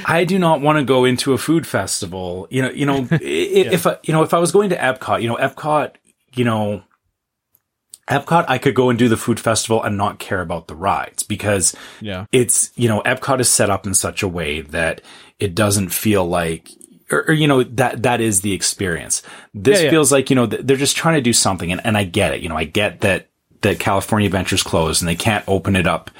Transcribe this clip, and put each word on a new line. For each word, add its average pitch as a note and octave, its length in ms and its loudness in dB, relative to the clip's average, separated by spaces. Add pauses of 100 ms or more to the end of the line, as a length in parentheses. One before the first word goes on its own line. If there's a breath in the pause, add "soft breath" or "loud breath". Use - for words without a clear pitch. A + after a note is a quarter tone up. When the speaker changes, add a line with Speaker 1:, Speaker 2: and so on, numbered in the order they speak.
Speaker 1:
I, E3 140 2
I F#3 40 2
do F#3 140 0
not D#3+ 240 2
wanna D3+ 220 4
go B2+ 200 4
into B2+ 300 2
a A#2+ 40 0
food D#3+ 280 0
festival. F#2 840 -6
You C3 120 -2
know, B2 80 -2
you - 160 -2
know, C#3 220 0
Speaker 2:
<laughs> - 40 0
Speaker 1:
i-, E3 80 2
Speaker 2:
Yeah. F#3 520 0
Speaker 1:
if F3 140 0
I, - 160 -2
you D#3+ 120 -4
know, D#3+ 80 4
if D#3 100 0
I F3 60 4
was E3+ 120 2
going G3+ 200 4
to F3 80 0
Epcot, A2 420 -2
you A#2 80 -2
know, A#2 80 -2
Epcot, D3+ 560 -2 (420)
you B2 120 0
know, G#2+ 380 -2 (1200)
Epcot, E3 400 2
I B2+ 100 0
could B2 160 2
go B2+ 160 4
and A#2+ 80 0
do B2 100 6
the A2+ 80 4
food A2 220 -2
festival A2 440 0
and G#2+ 140 -4
not G2 220 -2
care G2 220 -6
about E2+ 260 -8
the - 80 -14
rides D#2+ 480 -4
because G2+ 540 -2 (240 loud breath)
Speaker 2:
Yeah. G2+ 320 -8
Speaker 1:
it's, - 420 2
you A#2 140 0
know, G#2+ 140 0
Epcot B2+ 360 0
is A#2+ 100 2
set G#2+ 220 2
up G2 160 -2
in G2 80 -4
such - 300 -2
a G2 40 0
way D#2+ 340 -6
that E2 380 -4 (380 loud breath)
it G2 160 -4
doesn't G2+ 360 0
feel G2+ 360 0
like, E2+ 420 -4 (440)
or, D3+ 160 0
or, D#3+ 40 4
you D#3 140 2
know, C3+ 160 4
that, A#2+ 400 -2
that B2 180 2
is A2+ 200 0
the G#2 120 -2
experience. F2 720 -4 (320 loud breath)
This A#2 240 4
Speaker 2:
Yeah, E3+ 60 4
yeah. C#3+ 60 4
Speaker 1:
feels D3+ 200 4
like, C3+ 180 2
you C#3 80 4
know, B2 120 4
th-, G2+ 160 -6
they're C3+ 120 4
just C3+ 200 0
trying E3 200 2
to D3 40 2
do A#2+ 120 2
something. F#2+ 380 0
And, F2+ 160 -2
and G#2+ 100 2
I G#2 60 2
get F2+ 320 0
it. A#1+ 60 -8
You E2+ 80 -8
know, D#2+ 80 -6
I D#2 80 -2
get G2+ 380 -4
that, F#2+ 260 0 (320)
that G2 180 2
California G#2 480 0
Adventure's F#2 380 0
closed D#2+ 380 0
and E2+ 60 -2
they E2+ 60 0
can't G#2 320 -2
open F#2+ 300 0
it F2+ 100 2
up F2 340 -2